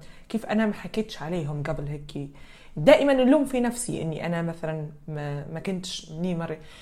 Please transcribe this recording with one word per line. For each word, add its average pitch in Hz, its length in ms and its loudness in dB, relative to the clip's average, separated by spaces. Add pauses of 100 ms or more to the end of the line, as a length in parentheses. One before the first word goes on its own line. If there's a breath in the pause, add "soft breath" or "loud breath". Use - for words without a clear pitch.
(300 loud breath)
كيف 220 160 -4
أنا 220 200 2
ما 208 80 0
حكيتش - 480 -6
عليهم 151 420 -4
قبل 147 240 -4
هيك؟ 147 420 -8 (480 loud breath)
دائمًا 269 340 8
اللوم 262 340 6
في 254 140 0
نفسي 240 420 -2
إني 160 240 -4
أنا 170 160 0
مثلًا 160 460 -4 (200)
ما، 147 400 -6
ما 165 120 -8
كنتش 180 520 -6
مني 170 240 -2
مري-، 160 260 -6 (200 loud breath)